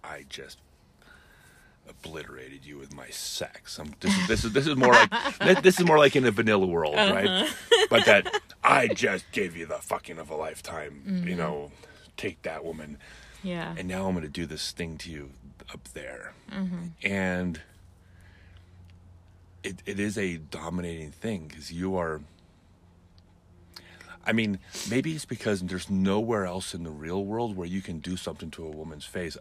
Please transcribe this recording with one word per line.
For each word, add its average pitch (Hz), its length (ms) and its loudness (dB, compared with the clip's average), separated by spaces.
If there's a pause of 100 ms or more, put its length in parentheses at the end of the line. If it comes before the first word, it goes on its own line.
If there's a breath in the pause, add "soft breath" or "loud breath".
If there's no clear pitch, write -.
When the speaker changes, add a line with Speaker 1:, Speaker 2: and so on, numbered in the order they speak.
Speaker 1:
I 76 240 -16
just - 300 -16 (1300 loud breath)
obliterated 71 760 -14
you 73 140 -16
with 69 160 -16
my 67 140 -16
sex." - 720 -10
Um, 76 200 -10
this 196 160 4
is, 185 120 2
this 110 160 2
is, 110 80 -2
this 135 160 4
is 143 80 2
more 123 160 8
like, - 180 10
Speaker 2:
<laughs> 233 300 -2
Speaker 1:
thi-, 190 220 6
this 185 180 8
is 175 60 6
more 156 120 8
like 143 160 8
in 131 120 4
a 117 40 6
vanilla 104 360 4
world, 80 280 0
right? 202 320 4
Speaker 2:
Uh-huh. 196 260 0 (180)
<laughs> 440 200 8
Speaker 1:
But 110 140 8
that 104 360 6 (220)
I 131 260 6
just 101 440 0
gave 92 240 -4
you 82 100 -10
the 78 120 -8
fucking - 400 -8
of 76 120 -14
a 78 60 -6
lifetime, 76 680 -10
you 196 60 -4
Speaker 2:
Mm-hmm. 90 260 -2
Speaker 1:
know, 76 340 -4 (460 loud breath)
take 92 240 -8
that 80 220 -8
woman. 78 340 -10 (440 loud breath)
Speaker 2:
Yeah. 170 340 -8
Speaker 1:
And 90 120 -8
now 92 180 -4
I'm - 80 0
gonna 76 140 -4
do 85 180 -8
this 78 260 -8
thing 80 260 -10
to 85 120 -14
you 71 200 -14 (420)
up - 220 -18
there. 65 400 -14 (180)
Speaker 2:
Mm-hmm. 180 360 -4 (140)
Speaker 1:
And 90 580 0 (2000 loud breath)
it, 98 220 -10
it 98 120 -6
is 104 200 -2
a 92 180 -2
dominating 82 720 -8
thing 90 420 -8
'cause 80 200 -14
you 92 240 -2
are, 80 240 -2 (2000 loud breath)
I 110 60 2
mean, 107 260 2 (320 loud breath)
maybe 139 240 0
it's 151 100 -10
because 107 380 -2
there's 90 260 -6
nowhere 101 560 2
else 92 300 -6
in 85 100 -10
the 82 60 -10
real 82 340 -4
world 110 320 -4
where 87 100 -6
you 92 140 -4
can 87 200 -8
do 90 180 -6
something 80 340 -10
to 82 140 -12
a 78 40 -10
woman's 76 360 -12
face 87 340 -8